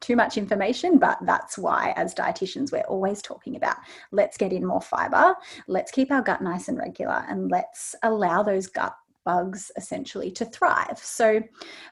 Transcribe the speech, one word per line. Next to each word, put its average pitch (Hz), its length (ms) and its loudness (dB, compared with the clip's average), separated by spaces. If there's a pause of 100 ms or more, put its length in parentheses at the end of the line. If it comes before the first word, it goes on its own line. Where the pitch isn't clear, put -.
too 240 160 2
much 220 200 4
information, 214 600 4
but - 240 4
that's - 360 0
why - 380 2
as 180 180 -2
dietitians, 175 580 -2
we're - 100 0
always 196 400 -2
talking - 340 -10
about, - 200 0 (360)
let's 196 240 2
get 190 160 0
in 180 120 -2
more 185 180 0
fiber, - 520 4 (320)
let's 185 240 -2
keep 269 220 0
our 262 100 2
gut - 200 0
nice 180 260 -4
and - 100 -2
regular, - 500 -4
and 190 220 -2
let's - 520 -4
allow 208 400 2
those 196 240 0
gut - 280 -4 (300)
bugs 180 540 -2
essentially - 520 -8
to 220 140 -4
thrive. - 540 0
So 220 440 2 (500)